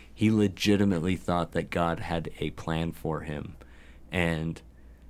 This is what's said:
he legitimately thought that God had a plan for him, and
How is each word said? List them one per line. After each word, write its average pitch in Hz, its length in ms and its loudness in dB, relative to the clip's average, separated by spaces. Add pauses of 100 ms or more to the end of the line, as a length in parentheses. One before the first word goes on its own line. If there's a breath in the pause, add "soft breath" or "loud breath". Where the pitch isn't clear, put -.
(140 loud breath)
he 107 180 4
legitimately 98 880 4
thought 87 340 0
that 85 180 -2
God 82 300 0
had 82 300 -4 (100)
a 78 120 -4
plan 82 420 -2
for 78 280 -4
him, 76 340 -8 (560 loud breath)
and 82 500 0 (480 soft breath)